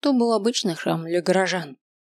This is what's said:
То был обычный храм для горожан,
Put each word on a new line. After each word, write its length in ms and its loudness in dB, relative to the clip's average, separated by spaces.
То 120 2
был 200 2
обычный 400 0
храм 320 -2
для 160 0
горожан, 560 0